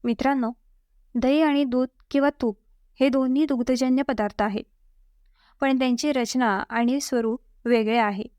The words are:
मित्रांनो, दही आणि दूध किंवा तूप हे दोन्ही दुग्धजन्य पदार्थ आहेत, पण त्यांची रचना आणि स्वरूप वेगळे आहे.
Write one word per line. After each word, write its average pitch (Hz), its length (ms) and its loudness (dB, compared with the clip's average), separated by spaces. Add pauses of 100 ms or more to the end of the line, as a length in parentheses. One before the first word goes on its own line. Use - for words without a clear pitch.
मित्रांनो, 247 480 0 (640)
दही 262 260 2
आणि 285 220 2
दूध 254 240 0 (240)
किंवा 277 180 2 (120)
तूप 220 180 -2 (400)
हे 269 100 4
दोन्ही 262 360 2
दुग्धजन्य 254 580 0
पदार्थ 214 380 -4
आहेत, 202 220 -2 (960)
पण 269 200 2
त्यांची 254 320 0
रचना 240 580 0
आणि 240 320 0
स्वरूप 233 400 -2 (240)
वेगळे 233 320 2
आहे. 208 260 -2 (160)